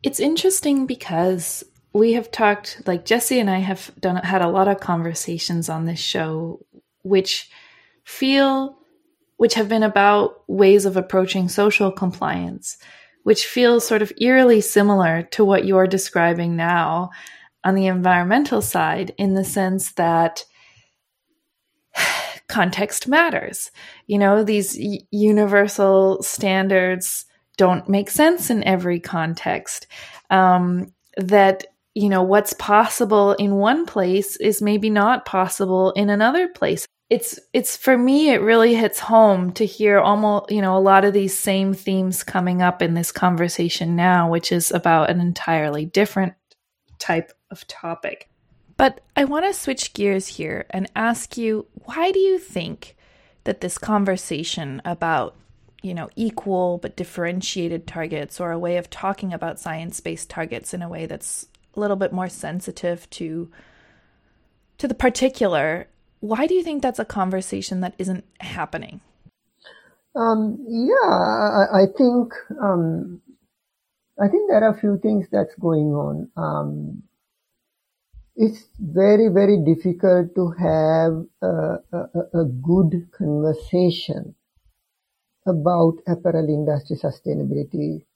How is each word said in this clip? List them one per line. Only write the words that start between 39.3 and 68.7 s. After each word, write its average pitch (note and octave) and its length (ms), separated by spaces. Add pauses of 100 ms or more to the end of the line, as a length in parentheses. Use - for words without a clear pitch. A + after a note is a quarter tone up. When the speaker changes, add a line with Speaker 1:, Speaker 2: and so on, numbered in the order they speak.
Speaker 1:
to A3 120
hear G#3 340
almost, G#3 520
you G#3 100
know, F#3+ 160
a - 20
lot F#3+ 240
of G3+ 80
these G3 260
same F#3+ 360
themes F#3 500
coming F3+ 380
up F3+ 200
in E3+ 120
this E3+ 180
conversation E3+ 840
now, F3 340
which E3+ 240
is E3+ 180
about E3 380
an E3+ 100
entirely D#3 640
different G3 500 (640)
type E3 340 (180)
of - 160
topic. - 640 (480)
But C4 240 (160)
I C#4+ 80
want D4 200
to G4+ 80
switch - 400
gears G3 340
here - 420
and F#3+ 260
ask A3+ 400
you, A3 380
why - 380
do F#4+ 80
you F#4+ 200
think - 560 (480)
that G3+ 160
this F3+ 180
conversation F3 1080
about, E3 500 (460)
you F#3 120
know, E3 220
equal F#3 600
but F3 180
differentiated E3+ 920
targets, D#3+ 520
or F3 120
a E3 80
way F3 180
of F3 120
talking G3 440
about E3 260
science-based E3 720
targets - 440
in F3+ 80
a E3+ 80
way E3 180
that's - 400 (280)
a - 40
little G3+ 160
bit F#3+ 180
more F#3 160
sensitive F3 800
to, E3 400 (1300)
to C#4+ 100
the B3+ 60
particular, F#3+ 920 (320)
why A3 280
do F4 60
you F#4 100
think D4+ 180
that's B3 180
a A3 60
conversation F#3+ 720
that F#3 180
isn't F#3 280 (160)
happening? - 580 (1160)